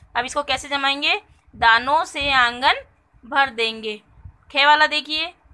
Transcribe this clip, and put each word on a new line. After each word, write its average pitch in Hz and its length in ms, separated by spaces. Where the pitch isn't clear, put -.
अब 240 100
इसको 285 180
कैसे 277 240
जमाएंगे? 285 540
दानों 233 520
से 285 280
आंगन 254 500
भर 269 280
देंगे। 220 500
ख 277 140
वाला 302 220
देखिए, 302 460